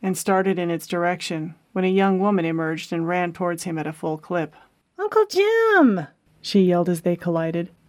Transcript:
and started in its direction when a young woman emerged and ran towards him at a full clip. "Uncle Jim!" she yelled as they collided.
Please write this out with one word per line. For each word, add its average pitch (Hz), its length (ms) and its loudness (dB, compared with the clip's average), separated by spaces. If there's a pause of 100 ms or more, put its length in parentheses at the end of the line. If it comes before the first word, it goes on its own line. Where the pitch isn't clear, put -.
and 190 140 -2
started 190 420 0
in 175 120 -2
its 170 160 -6
direction 170 680 -4 (180)
when 185 120 -2
a 185 40 2
young 190 300 4
woman 196 280 2
emerged 165 480 -4
and 165 120 -2
ran 175 280 -2
towards 175 300 -4
him 165 120 -6
at 151 100 -6
a 156 60 -8
full 156 240 -6
clip. 165 400 -6 (420)
"Uncle 415 280 2
Jim!" 392 800 4 (340)
she - 220 2
yelled 175 260 4
as 170 140 -2
they 175 120 0
collided. 170 540 -4 (200)